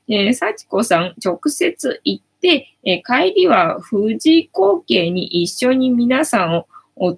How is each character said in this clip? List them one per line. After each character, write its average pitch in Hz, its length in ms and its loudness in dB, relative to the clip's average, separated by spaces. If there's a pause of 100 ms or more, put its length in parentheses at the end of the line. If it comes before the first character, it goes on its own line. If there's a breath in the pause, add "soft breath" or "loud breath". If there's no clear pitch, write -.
え 202 200 0
ー、 247 60 2
幸 415 320 -6
子 196 160 -2
さ 175 180 2
ん、 175 220 -6
直 175 160 -2 (100)
接 - 560 -4
行 - 180 -4
っ - 20 -20 (160)
て、 330 340 0 (100)
え 180 220 -2
ー、 262 180 0
帰 381 100 0
り 370 140 4
は 185 300 2 (120)
富 214 280 0
士 320 340 2
光 381 340 2
景 180 240 0
に 175 320 -2
一 170 240 -4
緒 254 80 2
に 262 160 2
皆 247 340 0
さ 196 220 0
ん 165 100 0
を 170 100 -4 (300 loud breath)
お 180 220 -2